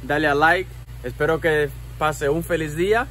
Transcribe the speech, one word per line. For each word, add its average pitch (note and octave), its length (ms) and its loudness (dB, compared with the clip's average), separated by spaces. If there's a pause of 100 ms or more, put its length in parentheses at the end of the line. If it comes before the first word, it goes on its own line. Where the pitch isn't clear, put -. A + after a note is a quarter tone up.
dale D3 260 0
a C#3+ 60 4
like. E3 360 4 (320)
Espero D3+ 380 0
que D3+ 280 2 (300)
pase D3+ 300 0
un E3 160 0
feliz D#3+ 320 -2
día. G#3 340 2